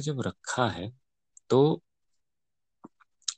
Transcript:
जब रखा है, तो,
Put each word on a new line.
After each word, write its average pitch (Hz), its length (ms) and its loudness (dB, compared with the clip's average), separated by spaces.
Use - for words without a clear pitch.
जब 139 200 -4
रखा 110 480 -4
है, 95 240 -6
तो, 139 320 4